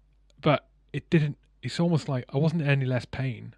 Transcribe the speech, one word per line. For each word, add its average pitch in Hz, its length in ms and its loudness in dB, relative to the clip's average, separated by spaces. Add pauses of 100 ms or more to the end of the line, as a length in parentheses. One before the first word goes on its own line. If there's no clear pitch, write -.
(400)
but - 260 2 (260)
it - 180 -8
didn't, 151 260 2 (260)
it's - 160 -8
almost 170 300 0
like 127 240 -2
I 135 60 0
wasn't 160 240 2
in 143 60 -2
any 135 180 2
less 127 180 -2
pain 117 540 -8